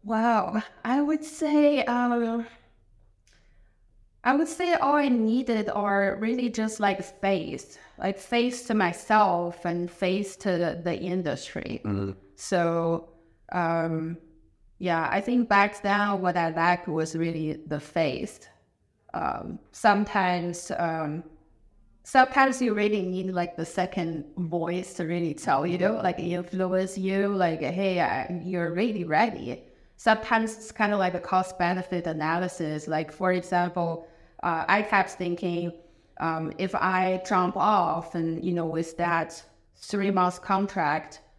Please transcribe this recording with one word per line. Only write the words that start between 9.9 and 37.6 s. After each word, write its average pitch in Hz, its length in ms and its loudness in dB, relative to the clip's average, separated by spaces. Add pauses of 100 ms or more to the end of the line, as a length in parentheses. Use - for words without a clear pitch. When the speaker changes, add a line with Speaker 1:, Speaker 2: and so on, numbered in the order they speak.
Speaker 1:
to 208 180 -2
the, 170 260 -2
the 170 120 0
industry. 175 920 -4
Speaker 2:
Mm-hmm. 98 260 -2 (240)
Speaker 1:
So, 165 760 0 (440)
um, 165 640 -2 (600)
yeah, 165 300 0
I 196 120 2
think 247 260 2
back 202 340 4
then 202 400 2
what 180 140 2
I 170 160 2
lacked 175 380 2
was 156 260 -2
really 165 520 -2
the 147 120 -4
faith. - 680 -4 (680)
Um, - 460 -4 (120)
sometimes, 185 1040 0
um, 160 460 -2 (800)
sometimes 262 580 4
you 226 120 2
really 208 280 2
need, 185 300 -4
like, 175 240 -2
the 165 100 -4
second 165 600 -4 (120)
voice 175 580 -4
to 175 100 -4
really 170 280 -2
tell 147 320 0
you, 175 240 2
like, 185 300 -2
influence 185 800 -2
you, 196 320 0
like, 170 320 0
"Hey, 180 400 0
I, 151 420 -2
you're 170 300 -2
really 208 320 -2
ready." 156 580 0 (320)
Sometimes 220 600 2
it's - 140 -16
kinda 208 260 0
like 185 160 2
a 175 60 -2
cost 185 380 -2
benefit 180 500 0
analysis. 160 800 -2
Like, 156 240 -2
for 185 200 0
example, 175 760 0 (340)
uh, 165 260 0
I 208 140 4
kept 202 300 2
thinking, 175 600 -2 (480)
um, 160 380 -2
if 185 180 -4
I 185 500 2
jump 180 300 2
off 175 600 2